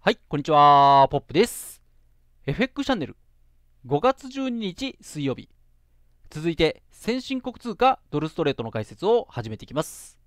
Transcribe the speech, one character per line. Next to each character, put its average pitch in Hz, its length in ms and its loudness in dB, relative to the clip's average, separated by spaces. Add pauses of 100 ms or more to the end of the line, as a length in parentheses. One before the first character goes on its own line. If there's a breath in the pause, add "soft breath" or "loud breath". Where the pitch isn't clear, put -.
は 202 40 2
い、 247 80 -6 (100)
こ 156 80 -6
ん 147 40 -2
に 139 40 -12
ち 165 60 -6
は。 143 600 8
ポ 147 60 -4
ッ 135 60 -2
プ - 100 -20
で 214 140 2
す。 - 340 -16 (640)
エ 139 80 -4
フ 185 100 -2
エ 269 40 0
ッ - 20 -12
ク 285 140 -10
ス - 60 -6
チ 269 40 0
ャ - 20 2
ン 208 40 -4
ネ 135 80 -6
ル、 - 100 -18 (720)
五 143 140 -2
月 262 280 -2
十 262 220 -6
二 233 100 -6 (140)
日 - 260 -10
水 147 240 -10
曜 127 100 -2
日。 - 140 -16 (800)
続 160 220 -6
い 160 60 -6
て、 - 340 -2
先 247 320 -6
進 262 180 -8
国 247 140 -10
通 226 200 -12
貨 262 240 2 (120)
ド 147 100 -4
ル 156 80 -6
ス - 60 -14
ト 165 100 -4
レ 143 60 0
ー 135 40 -6
ト 123 80 -10
の 113 80 -8
解 107 140 -6
説 131 220 -10
を 226 240 0
始 110 180 -10
め 110 80 -10
て - 80 -20
い - 40 -20
き - 40 -18
ま 151 100 -4
す。 - 440 -14